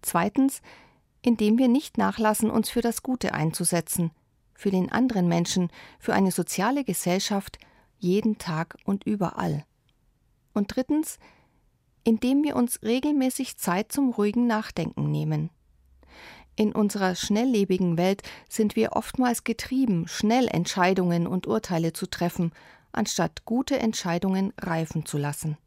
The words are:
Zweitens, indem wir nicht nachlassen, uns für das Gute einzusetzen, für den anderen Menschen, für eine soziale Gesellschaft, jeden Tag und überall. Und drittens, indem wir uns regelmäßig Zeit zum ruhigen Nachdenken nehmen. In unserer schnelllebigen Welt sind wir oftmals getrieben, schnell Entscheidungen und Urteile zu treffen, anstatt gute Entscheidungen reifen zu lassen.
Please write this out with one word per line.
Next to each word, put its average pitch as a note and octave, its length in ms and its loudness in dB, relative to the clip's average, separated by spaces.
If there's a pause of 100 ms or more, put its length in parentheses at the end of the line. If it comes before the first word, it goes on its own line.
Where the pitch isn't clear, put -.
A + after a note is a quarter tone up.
Zweitens, G#3+ 580 0 (640)
indem A3 320 4
wir C4 80 6
nicht B3 320 2
nachlassen, G#3+ 520 2
uns - 200 0
für B3 100 0
das A#3 220 -2
Gute - 320 -2
einzusetzen, E3 760 -2 (420)
für - 160 -2
den F#3 220 0
anderen A3 340 2
Menschen, E3+ 440 0 (280)
für - 160 -2
eine F#3+ 160 4
soziale A3 540 -2
Gesellschaft, G3 760 -2 (400)
jeden G#3 400 0
Tag E3 460 -6
und G3 200 -4
überall. F3 600 -2 (920)
Und G3+ 220 -2
drittens, D4+ 420 -2 (840)
indem B3 400 2
wir C#4+ 100 -2
uns A#3+ 280 0
regelmäßig C4 760 0
Zeit F#3+ 340 -2
zum C#4 200 2
ruhigen G#3+ 360 0
Nachdenken F3 640 -2
nehmen. D3+ 400 -2 (1040)
In G#3+ 180 2
unserer G3 440 0
schnelllebigen G3 840 2
Welt F#3 240 2 (260)
sind G#3+ 280 0
wir A3 160 2
oftmals A#3+ 500 0
getrieben, A3+ 640 0
schnell A#3 400 2
Entscheidungen F3 800 2
und F#3 220 -2
Urteile E3+ 440 0
zu - 140 -8
treffen, F3 460 -2 (400)
anstatt - 520 -2
gute C4 360 -2
Entscheidungen F#3+ 800 -2
reifen D#3+ 460 -4
zu - 140 -6
lassen. C#3+ 480 -4